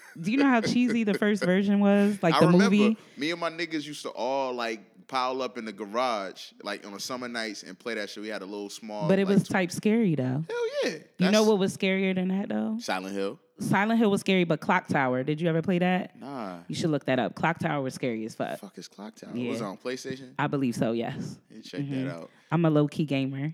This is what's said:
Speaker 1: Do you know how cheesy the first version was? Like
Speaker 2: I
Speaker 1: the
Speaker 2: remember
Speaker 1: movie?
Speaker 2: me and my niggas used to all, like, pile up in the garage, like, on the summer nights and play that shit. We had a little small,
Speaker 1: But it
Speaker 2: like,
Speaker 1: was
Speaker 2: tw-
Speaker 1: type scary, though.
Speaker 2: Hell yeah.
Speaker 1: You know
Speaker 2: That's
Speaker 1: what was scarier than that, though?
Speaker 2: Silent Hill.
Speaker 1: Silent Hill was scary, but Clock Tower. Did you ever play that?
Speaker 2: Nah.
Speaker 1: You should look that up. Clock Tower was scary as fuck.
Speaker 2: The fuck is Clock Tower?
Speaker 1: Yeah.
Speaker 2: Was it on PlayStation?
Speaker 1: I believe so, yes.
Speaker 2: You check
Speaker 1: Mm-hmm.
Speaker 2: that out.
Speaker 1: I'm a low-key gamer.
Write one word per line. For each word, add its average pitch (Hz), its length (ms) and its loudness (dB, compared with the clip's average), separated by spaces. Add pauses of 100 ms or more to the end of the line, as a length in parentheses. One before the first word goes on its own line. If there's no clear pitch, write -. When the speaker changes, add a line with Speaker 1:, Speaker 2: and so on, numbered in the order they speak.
(200)
Speaker 1:
Do 180 120 -4
you 269 60 2
know 277 100 6
how 240 140 6
cheesy 233 420 2
the 202 100 2
first 208 300 0
version 196 340 4
was? 202 460 4
Like 165 100 4
Speaker 2:
I 151 60 6
Speaker 1:
the 165 80 8
Speaker 2:
remember 190 260 6
Speaker 1:
movie? 214 220 4 (200)
Speaker 2:
me 147 140 -2
and 170 100 -4
my 165 100 -2
niggas 160 340 -6
used 147 180 -12
to - 60 -8
all, 131 440 -2
like, 117 280 -4 (260)
pile 131 360 -2
up 123 160 -6
in 113 60 -8
the 107 80 -8
garage, 104 800 -4 (140)
like, 101 200 -8
on 101 80 -14
the 98 80 -12
summer 123 280 -8
nights 113 340 -6
and 90 160 -16
play 117 160 -6
that 104 160 -6
shit. 107 140 -12
We 107 60 -8
had 98 120 -6
a 92 40 -10
little 104 220 -8
small, 107 380 -8
Speaker 1:
But 196 140 4
it 190 80 2
Speaker 2:
like, 196 80 2
Speaker 1:
was 190 80 4
Speaker 2:
tw- - 80 -10
Speaker 1:
type 185 180 0
scary, 214 460 2
though. 131 320 -2
Speaker 2:
Hell 466 180 -2 (160)
yeah. 302 80 -2
Speaker 1:
You 175 400 -2
know - 0 -
Speaker 2:
That's 214 160 6
Speaker 1:
what 214 140 4
was 196 160 0
scarier 190 400 0
than 185 120 0
that, 190 200 -2
though? 220 320 -4
Speaker 2:
Silent 196 340 -4
Hill. 101 240 -4 (200)
Speaker 1:
Silent 214 400 2
Hill 220 120 6
was 196 120 4
scary, 190 220 4
but 165 160 0
Clock 185 280 0
Tower. 131 340 2
Did 151 160 -2
you 175 120 -2
ever 165 100 2
play 175 200 2
that? 180 380 0
Speaker 2:
Nah. 110 480 -10
Speaker 1:
You 156 80 -8
should 151 140 0
look 147 160 0
that 131 140 2
up. 110 160 0
Clock 165 240 0
Tower 151 240 -2
was 131 100 -4
scary 113 320 -4
as 113 100 -8
fuck. - 180 -4
Speaker 2:
The - 40 -6
fuck - 220 -16
is 90 100 -14
Clock 107 280 -16
Tower? - 200 -16
Speaker 1:
Yeah. 120 140 -4
Speaker 2:
Was 113 100 -4
it 110 40 -4
on 101 120 -8
PlayStation? 131 600 -10
Speaker 1:
I 143 80 2
believe 135 280 0
so, 117 180 0
yes. 117 440 -6 (180)
Speaker 2:
You 110 60 -18
check - 220 -10
Speaker 1:
Mm-hmm. 135 240 -6
Speaker 2:
that 85 80 -8
out. 82 160 -14 (200)
Speaker 1:
I'm 165 140 2
a 160 60 4
low-key 147 340 2
gamer. 139 500 -2